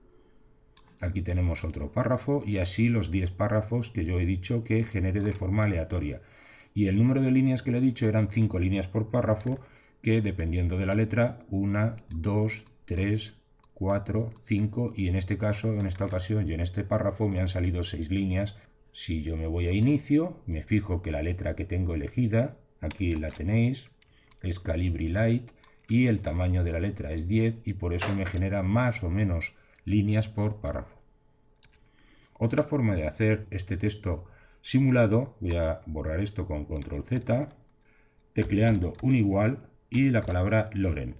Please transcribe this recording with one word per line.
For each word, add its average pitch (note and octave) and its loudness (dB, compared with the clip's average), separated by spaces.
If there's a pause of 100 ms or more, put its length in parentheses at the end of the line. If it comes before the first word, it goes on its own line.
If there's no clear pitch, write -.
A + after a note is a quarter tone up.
(1000)
aquí F2+ -4
tenemos F2 0
otro D2+ -6
párrafo C#3 0
y G#2 0
así A2+ 2
los G2 0
diez F2+ 0
párrafos G#2+ -2
que F2 -4
yo F2+ 0
he F2 2
dicho F#2+ 0
que A2+ 2
genere F#2+ 0
de G#2 0
forma G2+ 0
aleatoria. D#2+ -2 (540)
Y G2+ 2
el G2 2
número C3 4
de C3 4
líneas C3 4
que C3 -2
le A#2+ 2
he - 0
dicho A#2+ 2
eran G#2+ 4
cinco G#2 2
líneas F#2 2
por A2 -2
párrafo, B2 0 (420)
que A2+ 4
dependiendo F2 0
de F#2+ 0
la F#2+ 0
letra, A2+ 2 (100)
una, G2+ 0 (180)
dos, G2+ -2 (200)
tres, G2+ -2 (360)
cuatro, G2+ -2 (120)
cinco G#2+ 0
y F#2+ -2
en F2+ 2
este F#2+ -2
caso, G#2+ -2
en G2+ 0
esta F#2 -4
ocasión G2 -2
y D#2+ -2
en D#2+ -2
este F#2 -2
párrafo G#2 0
me F#2 0
han F2+ 0
salido F2 0
seis D#2+ -6
líneas. G2 0 (340)
Si D#2+ -4
yo D#2 -4
me D#2+ -4
voy F2 0
a F2+ 2
inicio, D3 2
me D#2+ -4
fijo F#2+ 0
que D#2+ -6
la D2+ -4
letra F2 -4
que D#2 -4
tengo E2 -2
elegida, A2+ 0 (240)
aquí E2+ -2
la D#2 -4
tenéis, A#2 0 (540)
es F2+ -4
Calibri E2 -2
Light, A2+ 2 (400)
y B2 4
el G#2 2
tamaño F2+ 2
de E2+ 0
la E2 -2
letra F2+ -4
es E2 -4
diez A2+ 2
y G2+ -4
por F#2+ -4
eso F#2+ -2
me G2 -2
genera F#2 -2
más A#2 0
o F2 -2
menos F#2 -2 (300)
líneas G#2 2
por G#2 -2
párrafo. - -8 (1400)
Otra A#2 2
forma A#2+ 2
de D#2 -2
hacer G#2+ 0
este F#2+ -6
texto F#2+ -2 (380)
simulado, B2 4
voy E2+ -2
a D#2+ 0
borrar D#2+ -4
esto G2+ -6
con D2 -6
control C#2+ -6
Z, B2+ -2 (840)
tecleando G2+ 2 (100)
un C3 4
igual G#2 2 (220)
y C3 4
la A2 2
palabra G2+ 2
Loren, D2+ -2